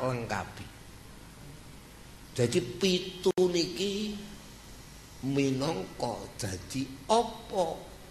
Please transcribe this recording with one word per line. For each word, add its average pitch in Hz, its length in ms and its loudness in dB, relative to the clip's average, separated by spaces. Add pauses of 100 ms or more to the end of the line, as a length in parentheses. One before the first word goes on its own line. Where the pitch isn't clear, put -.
lengkapi. 113 640 -2 (1700)
Jadi 120 240 4 (240)
pitu 185 560 4
niki 190 800 2 (1040)
minangka 139 960 2 (160)
dadi 98 480 -4 (240)
apa 220 600 2 (440)